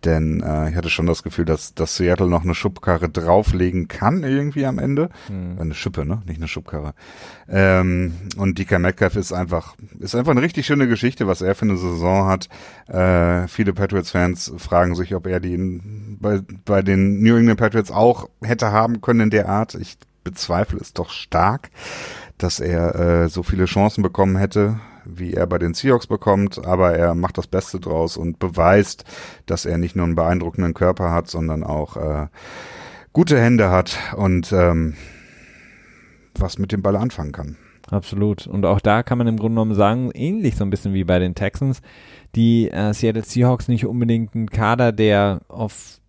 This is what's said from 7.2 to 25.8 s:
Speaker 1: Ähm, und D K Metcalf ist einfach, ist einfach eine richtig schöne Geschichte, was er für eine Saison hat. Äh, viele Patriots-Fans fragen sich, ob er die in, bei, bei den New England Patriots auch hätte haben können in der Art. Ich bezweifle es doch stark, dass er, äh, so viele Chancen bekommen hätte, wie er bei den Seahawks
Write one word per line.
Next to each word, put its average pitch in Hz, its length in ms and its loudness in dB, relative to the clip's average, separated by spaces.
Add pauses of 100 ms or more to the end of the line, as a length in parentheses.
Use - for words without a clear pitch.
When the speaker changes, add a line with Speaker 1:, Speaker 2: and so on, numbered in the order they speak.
Speaker 1:
Ähm, 92 640 2 (240)
und 95 220 0
D 95 80 -4
K 95 120 2
Metcalf 92 380 0
ist 92 160 -4
einfach, 87 440 -6 (220)
ist 98 160 -10
einfach 127 180 2
eine 127 100 4
richtig 156 240 -2
schöne 143 220 2
Geschichte, 117 380 0
was 95 140 0
er 95 140 0
für - 100 -6
eine 98 140 2
Saison 90 480 0
hat. 95 240 -2 (380)
Äh, 90 600 2
viele 101 240 -2
Patriots-Fans 90 880 -2
fragen 90 360 0
sich, 90 200 -4
ob 87 120 -6
er 92 140 -2
die 90 140 -6
in, 98 640 -8
bei, 101 200 0 (260)
bei 98 160 2
den 98 400 4
New 117 140 8
England 117 220 6
Patriots 110 320 0
auch 117 380 4 (140)
hätte 113 300 0
haben 110 280 2
können 120 200 2
in 107 100 4
der 104 180 2
Art. 104 280 -2
Ich - 200 -14 (280)
bezweifle - 560 -4
es - 120 -14
doch - 180 -8
stark, - 600 -2 (680)
dass - 220 -4
er, 85 340 0 (300)
äh, 82 40 0
so 85 140 -4
viele 92 240 0
Chancen 101 360 2
bekommen 95 340 0
hätte, 101 420 0 (260)
wie 87 300 -10
er 87 120 0
bei 87 120 -2
den 85 160 -2
Seahawks 131 320 0